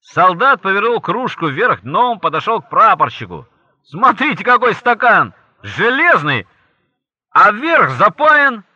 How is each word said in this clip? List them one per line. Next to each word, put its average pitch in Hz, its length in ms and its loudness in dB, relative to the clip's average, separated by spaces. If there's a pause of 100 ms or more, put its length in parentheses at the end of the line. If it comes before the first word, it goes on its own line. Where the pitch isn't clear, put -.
Солдат 185 600 0
повернул 202 400 -2
кружку 196 480 -6
вверх 180 320 -2
дном, 202 400 -2
подошел 165 400 -4
к - 80 -20
прапорщику. 147 800 0 (360)
«Смотрите, 247 600 -2
какой 240 300 0
стакан! 208 580 0 (300)
Железный, 175 840 -2 (840)
а 185 220 4
вверх 247 400 0
запаян!» 277 720 2 (120)